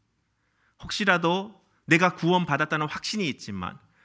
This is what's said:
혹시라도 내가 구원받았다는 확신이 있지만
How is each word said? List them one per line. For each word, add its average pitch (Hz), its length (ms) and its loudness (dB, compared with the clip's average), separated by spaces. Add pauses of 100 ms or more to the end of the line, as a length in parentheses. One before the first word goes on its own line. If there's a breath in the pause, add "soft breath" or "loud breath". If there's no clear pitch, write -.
(840)
혹시라도 185 840 0 (220)
내가 170 280 4
구원받았다는 156 720 0
확신이 - 400 -6
있지만 98 500 -8 (260 soft breath)